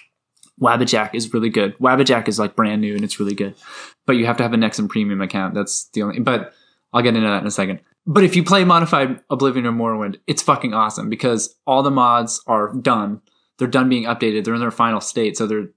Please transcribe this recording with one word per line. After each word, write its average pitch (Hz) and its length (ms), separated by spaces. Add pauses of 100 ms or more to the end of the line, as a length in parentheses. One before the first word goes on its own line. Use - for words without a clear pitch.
(600)
Wabbajack 117 540
is 113 180
really 113 160
good. 104 300
Wabbajack 127 480
is, 104 100
like, 104 180
brand 107 260
new 104 140
and 104 80
it's - 160
really 101 140
good, 98 220 (500)
but 135 80
you 117 120
have 117 120
to 123 60
have 117 100
a 117 40
Nexon 107 300
Premium 101 340
account. 95 340
That's - 380
the 107 100
only, 104 160
but 127 340 (400)
I'll 120 80
get 120 140
into 110 120
that 101 140
in 104 60
a 104 40
second. 95 280 (260)
But 185 180
if 180 120
you 175 80
play 185 200
modified 160 680
Oblivion 127 360
or 117 60
Morrowind, 110 460 (100)
it's 143 160
fucking 131 300
awesome 107 360
because 113 460 (100)
all 135 180
the 143 80
mods 120 560
are 104 260
done. 110 480 (360)
They're 127 100
done 131 220
being 120 140
updated. 113 400
They're 113 100
in 117 60
their 117 120
final 113 300
state. - 360
So 113 100
there, 104 300